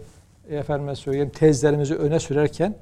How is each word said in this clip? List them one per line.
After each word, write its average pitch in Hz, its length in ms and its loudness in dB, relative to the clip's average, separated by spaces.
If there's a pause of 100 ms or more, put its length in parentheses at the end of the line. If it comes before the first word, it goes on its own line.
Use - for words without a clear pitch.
(500)
e, 151 60 -8
efendime 143 400 -6
söyleyeyim, 139 340 -4
tezlerimizi 147 640 4
öne 156 240 0
sürerken 151 640 -2